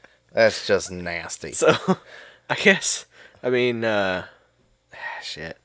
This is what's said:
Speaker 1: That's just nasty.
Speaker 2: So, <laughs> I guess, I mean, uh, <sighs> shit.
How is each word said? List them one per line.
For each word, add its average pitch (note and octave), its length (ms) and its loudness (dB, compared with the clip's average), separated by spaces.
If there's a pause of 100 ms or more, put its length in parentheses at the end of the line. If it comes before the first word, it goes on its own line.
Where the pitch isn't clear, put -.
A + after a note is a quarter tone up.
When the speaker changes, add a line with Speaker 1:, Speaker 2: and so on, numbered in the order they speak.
(340)
Speaker 1:
That's A2 320 4
just F#2+ 260 0
nasty. F2 600 -8
Speaker 2:
So, D#3 240 4 (120)
<laughs> - 640 -6
I B2+ 60 0
guess, - 500 2 (380)
I B2+ 60 -2
mean, B2 360 0
uh, F#2+ 400 0 (680)
<sighs> - 300 -12
shit. - 440 -12